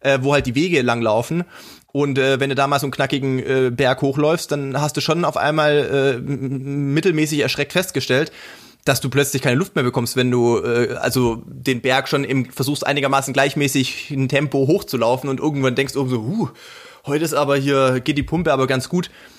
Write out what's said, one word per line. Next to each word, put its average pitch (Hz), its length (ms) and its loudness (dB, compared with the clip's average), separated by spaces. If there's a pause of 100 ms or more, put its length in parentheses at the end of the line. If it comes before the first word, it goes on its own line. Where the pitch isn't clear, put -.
äh, 135 200 2
wo 139 120 2
halt 135 120 2
die 123 100 -2
Wege 165 260 2
lang 120 200 0
laufen. 117 440 0 (480)
Und, 139 240 0
äh, 131 220 2
wenn 139 100 0
du 131 60 -2
da 139 120 2
mal 143 120 2
so 151 60 -4
einen 131 60 -2
knackigen, 131 480 -2
äh, 131 320 2
Berg 127 300 0
hochläufst, 147 500 0
dann 139 280 -4
hast 147 180 -2
du 139 40 -4
schon 165 240 0
auf 147 120 0
einmal, 151 340 2
äh, 135 440 2
m-, 127 120 -8
m-, 139 640 -4
mittelmäßig 156 460 2
erschreckt 139 340 -2
festgestellt, 143 580 0 (520)
dass 131 160 0
du 135 100 -4
plötzlich 139 340 0
keine 131 140 2
Luft 190 180 -2
mehr 147 80 0
bekommst, 120 320 -2
wenn 127 160 2
du, 120 260 4
äh, 120 380 0
also 123 500 0
den 127 360 -4
Berg 131 260 0
schon 139 160 0
im, 131 260 -2
versuchst 139 380 -4
einigermaßen 139 440 0
gleichmäßig 139 800 0
ein 135 180 -2
Tempo 139 380 0
hochzulaufen 131 640 0
und 131 100 -4
irgendwann 135 360 0
denkst 135 180 -2
du 131 140 -2
so, 127 100 0
„Huh, 147 320 -4 (560)
heute 151 200 0
ist 135 100 -2
aber 139 220 2
hier, 135 420 2
geht 143 180 -2
die 139 60 0
Pumpe 160 280 0
aber 131 140 2
ganz 131 240 0
gut.“ 175 220 -2 (280)